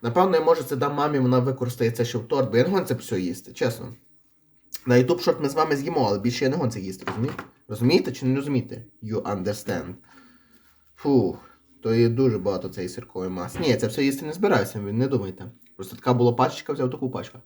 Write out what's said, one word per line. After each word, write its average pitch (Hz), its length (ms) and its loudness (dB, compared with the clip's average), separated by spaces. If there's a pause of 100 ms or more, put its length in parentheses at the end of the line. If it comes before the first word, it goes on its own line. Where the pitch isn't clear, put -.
Напевно, 175 340 4
я, 156 80 2
може, 160 180 4
це 135 140 -4
дам 143 180 0
мамі, 147 240 0
вона 127 200 4
використає 123 520 0
це 117 140 -2
ще 117 140 -4
в - 100 -8
торт, 131 220 0
бо 110 60 2
я 127 80 6
не 180 60 0
гон 190 160 0
це 131 80 -2
все 101 260 -4
їсти, 87 320 -6
чесно. - 420 -4 (920)
На 123 80 4
YouTube 127 300 4
Short 165 180 2
ми 143 60 0
з 139 60 -4
вами 156 220 2
з'їмо, 135 320 0
але 101 100 2
більше 120 260 -2
я 131 60 2
не 147 60 -2
гон 135 140 0
це 110 100 -8
їсти, 95 260 -10
розумієте? - 360 -4 (260)
Розумієте 123 440 2
чи 131 140 -6
не 131 100 2
розумієте? 139 480 -4 (180)
You 107 200 -4
understand? 95 720 -4 (1040)
Фух, 123 540 0 (320)
то 113 120 0
є 120 140 6
дуже 117 300 2
багато 92 300 -4
цієї 92 200 -8
сиркової 92 420 -8
маси. 90 280 -8
Ні, 147 180 2
це 117 100 0
все 139 180 0
їсти 139 220 0
не 151 60 -8
збираюся, 170 480 0
ви 101 120 -6
не 123 160 0
думайте. 101 420 -4 (260)
Просто - 200 -14
така 127 180 2
була 120 180 4
пачечка, 127 400 -2
взяв 131 180 -2
таку 131 200 -4
пачку. - 360 -10